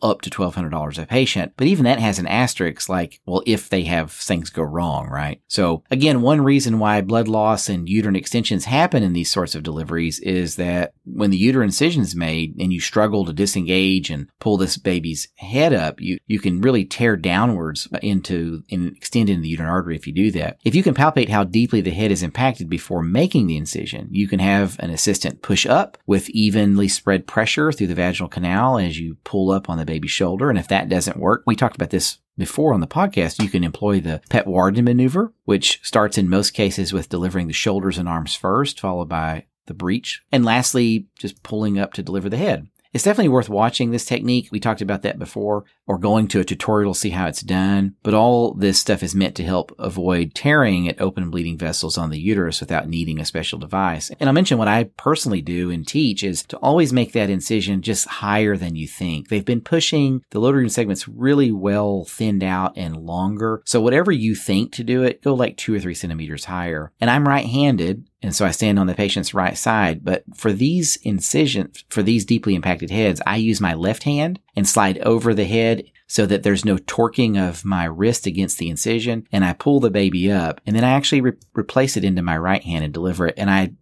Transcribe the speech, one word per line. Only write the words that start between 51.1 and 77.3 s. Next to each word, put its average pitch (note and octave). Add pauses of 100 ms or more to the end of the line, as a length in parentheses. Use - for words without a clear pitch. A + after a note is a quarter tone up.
bleeding E2+
vessels E2
on E2
the D2+
uterus F#2
without D#2
needing E2
a D2+
special E2
device. E2
And C#3
I'll C3+
mention E3+
what A2
I A2+ (100)
personally B2+
do F2
and E2
teach A#2+
is F2+
to -
always C#3+
make B2
that G#2
incision G2
just G2
higher G#2
than E2+
you D#2
think. E2
They've G#2
been A#2+
pushing C#3+
the G#2+
lower B2+
uterine B2+
segments G2+
really B2+
well G2+
thinned G2+
out F#2
and E2
longer. G2
So A#2
whatever D#3
you A2
think G2+
to B2
do B2+
it, B2
go, C#3+
like, B2
two -
or F#2+
three F2
centimeters D#2+
higher. E2+
And A#2
I'm C#3+
right-handed, B2 (160)
and F#2+
so G2+
I F2
stand G2+
on F#2+
the F2+
patient's G2+
right F#2
side. F#2
But F2+ (100)
for -
these D#3
incisions, A2+
for G#2+
these G#2
deeply A2
impacted E2+
heads, F#2
I G2+
use A2
my E2+
left F#2
hand D3 (160)
and G2
slide G2
over A2+
the G2+
head A2+ (240)
so -
that G2
there's G3+
no G2+
torquing A2+